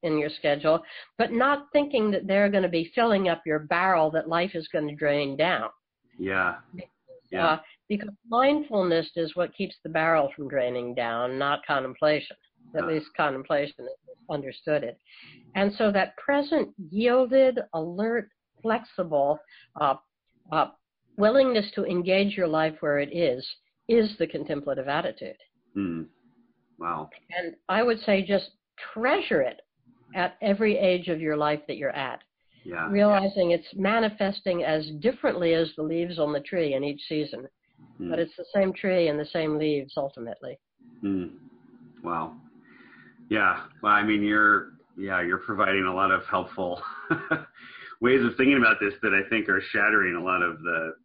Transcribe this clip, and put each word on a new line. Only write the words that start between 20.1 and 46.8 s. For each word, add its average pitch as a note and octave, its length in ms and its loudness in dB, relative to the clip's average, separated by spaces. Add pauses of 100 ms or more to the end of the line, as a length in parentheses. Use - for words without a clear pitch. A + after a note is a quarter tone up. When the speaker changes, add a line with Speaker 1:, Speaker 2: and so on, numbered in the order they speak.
Speaker 1:
uh, D#3 160 2 (480)
willingness A3 540 4
to G3+ 140 -4
engage F#3+ 520 0
your F3+ 100 0
life D#3 340 0
where D3 180 0
it C#3+ 140 -4
is, C#3 320 0 (440)
is A3 280 4
the E3 100 0
contemplative C#3+ 600 -6
attitude. C#3+ 480 -4 (380)
Speaker 2:
Hmm. F2 300 -4 (760)
Wow. D#3 300 -6 (280)
Speaker 1:
And F3 180 -8 (120)
I G3+ 160 2
would A#3 180 0
say G3 200 2
just F#3+ 300 -2 (420)
treasure B3 480 0
it B2 180 -4 (560)
at F3+ 260 -2
every G#3 360 2
age F3+ 320 2
of D#3+ 100 -2
your D#3 160 -2
life D3+ 320 0
that D3+ 80 -6
you're C#3 200 -4
at. C3 260 -6 (420)
Speaker 2:
Yeah. E3+ 260 -6
Speaker 1:
Realizing G3+ 640 4
it's E3+ 240 0
manifesting G3+ 880 0
as D#3 260 -2 (100)
differently F3+ 560 0
as E3 200 0
the D#3 80 -6
leaves E3 360 -4
on D3 120 0
the D3 80 -2
tree D3+ 360 -2
in C3+ 100 -2
each C#3+ 240 -6
season. D3 400 -6 (480)
Speaker 2:
Hmm. F3+ 140 -8
Speaker 1:
But E3 80 -2
it's E3 180 -4
the F3 160 -12
same G3 180 2
tree F#3 380 0
and D3 100 -2
the D3+ 60 -4
same D#3 320 -2
leaves D3 400 -2
ultimately. C3 600 -8 (440)
Speaker 2:
Hmm. F#2+ 240 -2 (760)
Wow. E2 340 -6 (920)
Yeah. G2 340 2 (180)
Well, G#2 120 4
I G#2 100 4
mean, G#2+ 200 2
you're, G#2 500 4 (240)
yeah, F#2+ 240 -4
you're F2 160 0
providing G2 480 0
a F#2 80 -2
lot F#2+ 180 2
of F#2 140 0
helpful F2+ 560 -4 (280)